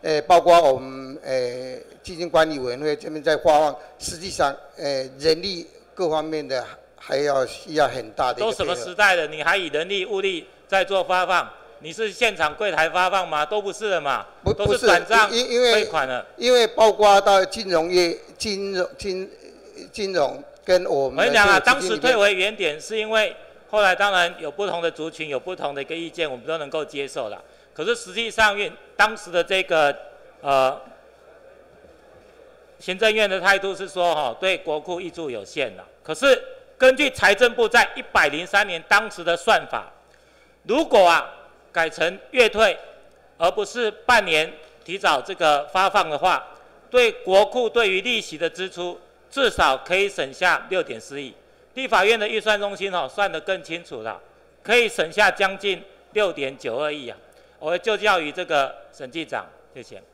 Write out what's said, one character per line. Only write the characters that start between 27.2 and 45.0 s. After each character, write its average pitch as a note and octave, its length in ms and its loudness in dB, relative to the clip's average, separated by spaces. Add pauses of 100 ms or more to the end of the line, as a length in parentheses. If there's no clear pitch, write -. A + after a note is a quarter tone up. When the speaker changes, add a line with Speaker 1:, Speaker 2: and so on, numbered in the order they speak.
Speaker 2:
啦。 F#2+ 120 -14 (320)
可 D#3 120 -8
是 A3+ 100 -2
实 F#3 180 -16
际 A3+ 160 -6
上 G#3 280 2
运-， G3+ 120 -4 (280)
当 G#3+ 180 0
时 - 160 -16
的 E3+ 100 0
这 F#3+ 220 -2
个， D#3 320 2 (460)
呃， C3+ 400 0 (2000)
行 F#3 200 -8
政 A3 140 4
院 G#3+ 160 2
的 F#3+ 100 -2
态 G3 180 4
度 F#3+ 160 -4
是 F3+ 140 -10
说， F3 260 0
哈， C3+ 240 -2
对 F#3 200 -2
国 D#3 240 -6
库 F3 180 -8
益 F3+ 100 -10
助 D#3 200 -10
有 G#2+ 160 -8
限 B2 320 -6
啦。 F#2 80 -20 (180)
可 D#3 100 -8
是 B3+ 300 2 (340)
根 C4 200 6
据 C#4+ 120 2
财 G#3 240 2
政 A#3 200 2
部 A3 160 2
在 A3 260 4
一 B3+ 60 -12
百 E3+ 260 2
零 D3+ 180 -4
三 G3+ 220 0
年 E3 220 -8
当 G#3+ 200 2
时 F3 140 -14
的 E3 140 0
算 G#3 300 2
法， A2 220 -8 (760)
如 C#4 220 0
果 G3 220 6
啊 D#3+ 280 2 (360)
改 E3 160 0
成 E3+ 300 -4 (140)
月 A#3+ 180 4
退， G#3 260 2 (600)
而 E3+ 140 2
不 G#3 120 -6
是 A3 280 -4
半 G#3+ 340 2
年 D#3+ 260 0 (320)
提 F#3 140 -10
早 D#3+ 240 0